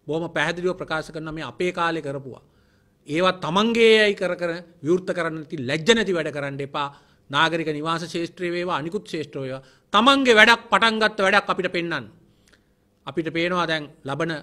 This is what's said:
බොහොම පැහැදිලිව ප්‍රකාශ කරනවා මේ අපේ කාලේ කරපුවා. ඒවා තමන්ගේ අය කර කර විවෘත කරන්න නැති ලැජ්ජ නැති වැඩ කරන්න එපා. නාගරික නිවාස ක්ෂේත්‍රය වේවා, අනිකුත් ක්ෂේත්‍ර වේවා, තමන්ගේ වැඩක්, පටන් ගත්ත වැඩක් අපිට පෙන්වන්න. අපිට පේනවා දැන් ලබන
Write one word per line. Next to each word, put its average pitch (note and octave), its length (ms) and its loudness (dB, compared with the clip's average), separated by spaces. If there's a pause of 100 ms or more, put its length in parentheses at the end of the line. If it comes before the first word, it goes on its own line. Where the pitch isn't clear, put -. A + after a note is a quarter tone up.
බොහොම D#3+ 280 -4
පැහැදිලිව F3 480 0
ප්‍රකාශ D#3 340 -6
කරනවා D#3+ 220 -10
මේ D#3 120 -8
අපේ F3+ 260 -4
කාලේ E3 300 -2
කරපුවා. C3+ 420 -10 (640)
ඒවා F3 260 2
තමන්ගේ A3 680 4
අය G3+ 100 4
කර F3+ 220 -2
කර F3 160 -4 (300)
විවෘත F3+ 320 2
කරන්න E3 220 -2
නැති D#3 220 -10
ලැජ්ජ D#3 340 0
නැති G#3 220 4
වැඩ D#3 200 -2
කරන්න C#3 280 -8
එපා. C#3+ 280 -6 (400)
නාගරික D#3+ 440 2
නිවාස D#3+ 300 -2
ක්ෂේත්‍රය E3+ 480 -6
වේවා, F3 260 -4
අනිකුත් E3+ 280 -6
ක්ෂේත්‍ර D3+ 340 -8
වේවා, C3+ 220 -8 (320)
තමන්ගේ B3 420 6
වැඩක්, A3+ 340 4
පටන් A3 300 2
ගත්ත G#3+ 220 0
වැඩක් G3 280 2
අපිට F3+ 220 -2
පෙන්වන්න. E3+ 340 -4 (1000)
අපිට D#3 260 -4
පේනවා E3+ 340 0
දැන් D#3+ 160 -2 (200)
ලබන D#3 400 -4